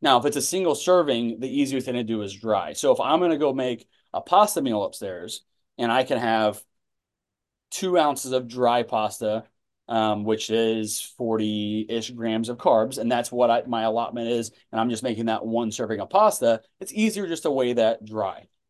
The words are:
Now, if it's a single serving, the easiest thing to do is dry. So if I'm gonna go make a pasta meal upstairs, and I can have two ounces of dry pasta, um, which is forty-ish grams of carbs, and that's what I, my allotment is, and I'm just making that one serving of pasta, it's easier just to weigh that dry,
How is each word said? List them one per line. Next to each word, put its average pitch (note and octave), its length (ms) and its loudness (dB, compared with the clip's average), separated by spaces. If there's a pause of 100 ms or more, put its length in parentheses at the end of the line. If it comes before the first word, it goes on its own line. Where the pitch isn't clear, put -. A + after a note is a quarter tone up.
Now, C3+ 180 6
if B2 60 0
it's D3 120 0
a C3 40 -2
single F3 340 0
serving, A#2+ 640 2
the C3 80 -6
easiest C3+ 360 -2
thing B2 100 -4
to B2 80 -2
do A2 180 -2
is G2 120 -8
dry. G2+ 400 -2
So C3 200 4
if - 80 -2
I'm D3+ 180 2
gonna E3+ 180 2
go C#3+ 160 2
make B2+ 340 -4 (260)
a - 80 -6
pasta G3 400 4
meal A2 220 0
upstairs, F2+ 600 -10 (360)
and A#2 120 0
I C3 120 4
can C3 160 -2
have A2 420 0 (1120)
two F3+ 260 0
ounces C#3+ 340 2
of B2+ 160 0
dry A#2+ 360 2
pasta, G#2+ 640 -2 (420)
um, A2 360 0
which A2 260 -2
is A2+ 520 0
forty-ish A2 1080 -4
grams A2+ 380 -4
of A#2+ 80 -8
carbs, A2+ 400 2
and A#2+ 140 -2
that's A#2+ 200 -2
what A#2+ 180 4
I, A#2 160 2
my A#2+ 180 -4
allotment A#2 460 -2
is, A#2 220 -2 (200)
and A2+ 80 -4
I'm A#2+ 100 0
just A2 140 -4
making A#2 220 -2
that A2 200 -2
one A2+ 260 -2
serving A2 280 -4
of F#2+ 100 -8
pasta, F#3 520 4 (180)
it's F#3+ 140 -12
easier G#3 340 -2
just E3 160 -6
to D#3 80 0
weigh B2+ 220 2
that A2+ 320 2
dry, G#2+ 420 -6 (220)